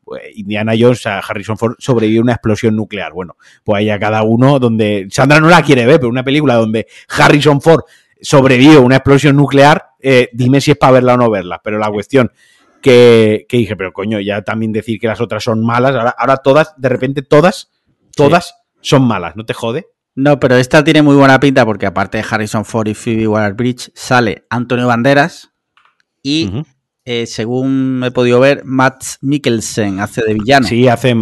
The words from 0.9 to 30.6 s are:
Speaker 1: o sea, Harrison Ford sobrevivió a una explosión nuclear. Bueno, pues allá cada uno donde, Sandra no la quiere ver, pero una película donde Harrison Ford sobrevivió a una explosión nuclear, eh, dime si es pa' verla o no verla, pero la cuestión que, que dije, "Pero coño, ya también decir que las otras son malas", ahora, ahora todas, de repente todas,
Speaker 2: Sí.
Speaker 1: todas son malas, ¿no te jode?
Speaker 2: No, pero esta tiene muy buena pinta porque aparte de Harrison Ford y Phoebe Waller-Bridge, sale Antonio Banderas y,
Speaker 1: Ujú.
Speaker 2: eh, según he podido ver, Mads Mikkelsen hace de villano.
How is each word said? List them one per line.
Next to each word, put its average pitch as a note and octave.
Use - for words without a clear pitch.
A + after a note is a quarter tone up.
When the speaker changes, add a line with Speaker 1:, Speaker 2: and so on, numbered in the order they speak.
Speaker 1:
o -
sea, G2+
Harrison G2+
Ford A#2
sobrevivió A2+
a -
una A#2+
explosión A2
nuclear. F#2+
Bueno, F2
pues G#2
allá G#2+
cada G#2+
uno B2+
donde, G#2+
Sandra C#3+
no D#3
la E3+
quiere C3+
ver, D3+
pero B2
una B2+
película C3+
donde A2
Harrison D3
Ford D#3+
sobrevivió C3+
a -
una B2
explosión C#3
nuclear, C#3
eh, B2+
dime B2+
si D3+
es C3+
pa' C#3+
verla B2
o B2
no A#2+
verla, F2+
pero G#2+
la G#2+
cuestión G#2+
que, A#2
que B2
dije, G#2+
"Pero F#2
coño, G#2
ya G2+
también A2
decir G#2+
que A2+
las G#2+
otras G#2+
son A2+
malas", B2
ahora, A#2
ahora A#2
todas, D3
de C3
repente C3
todas, -
Speaker 2:
Sí. -
Speaker 1:
todas D3
son C3+
malas, F2
¿no A2
te A#2+
jode? B2
Speaker 2:
No, C#3
pero B2+
esta C3+
tiene D#3
muy C#3+
buena C3+
pinta C3+
porque G#2
aparte F#2+
de G#2
Harrison G#2+
Ford A2
y G#2+
Phoebe A2
Waller-Bridge, G#2+
sale A#2+
Antonio A#2+
Banderas C3
y, D3
Speaker 1:
Ujú. A#2
Speaker 2:
eh, A#2
según C3
he B2
podido B2
ver, C3+
Mads C3
Mikkelsen A#2
hace G#2
de G#2+
villano. A#2